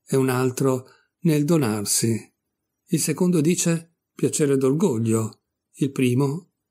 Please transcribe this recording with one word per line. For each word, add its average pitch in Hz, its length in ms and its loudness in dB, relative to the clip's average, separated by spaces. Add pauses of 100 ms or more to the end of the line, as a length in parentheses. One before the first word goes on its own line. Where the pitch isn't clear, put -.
e - 100 -2
un 131 140 2
altro 127 580 0 (340)
nel 151 240 2
donarsi. 113 880 -2 (540)
Il 165 120 -2
secondo 170 400 0
dice 165 580 0 (180)
piacere 139 420 0
d'orgoglio, 117 840 0 (320)
il 135 180 -4
primo 135 600 -2 (180)